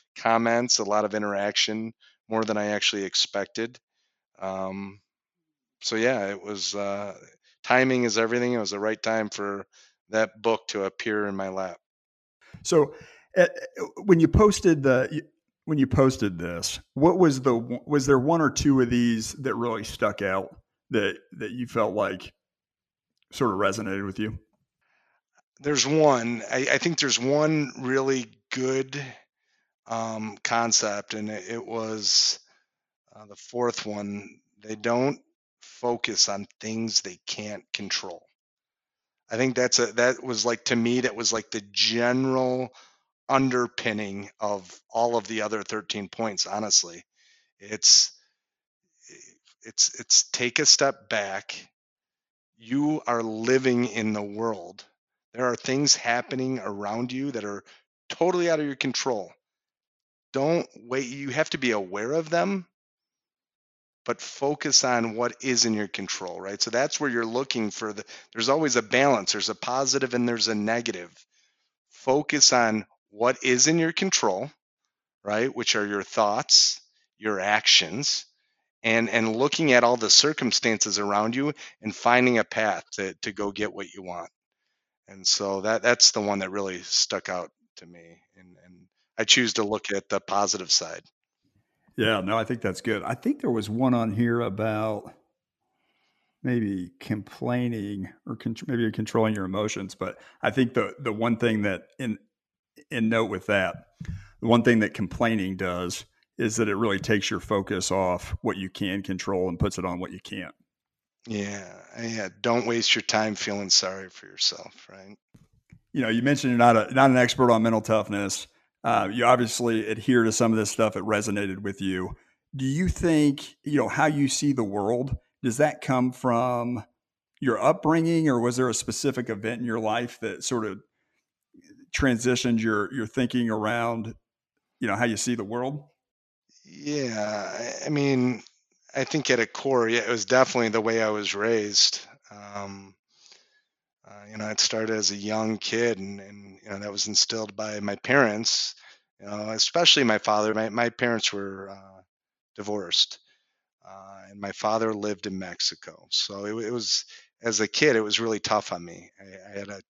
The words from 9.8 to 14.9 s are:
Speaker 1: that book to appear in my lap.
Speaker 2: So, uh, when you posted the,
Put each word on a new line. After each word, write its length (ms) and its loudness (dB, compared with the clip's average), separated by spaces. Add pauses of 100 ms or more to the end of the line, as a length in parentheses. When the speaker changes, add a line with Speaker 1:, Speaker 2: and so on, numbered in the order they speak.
Speaker 1:
that 320 0
book 260 0
to 160 -2
appear 420 -2
in 100 -4
my 140 -4
lap. 260 -6 (840)
Speaker 2:
So, 320 4 (420)
uh, 100 8 (520)
when 200 6
you 100 6
posted 540 4
the, 400 2 (440)